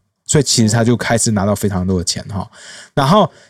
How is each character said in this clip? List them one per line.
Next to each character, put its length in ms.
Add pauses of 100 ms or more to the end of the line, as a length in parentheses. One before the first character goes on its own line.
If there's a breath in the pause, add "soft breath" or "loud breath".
(280)
所 120
以 40
其 240
实 40
他 120
就 120
开 220
始 140
拿 120
到 120
非 120
常 200
多 100
的 60
钱 220
哈。 220 (460 loud breath)
然 140
后， 240 (180 soft breath)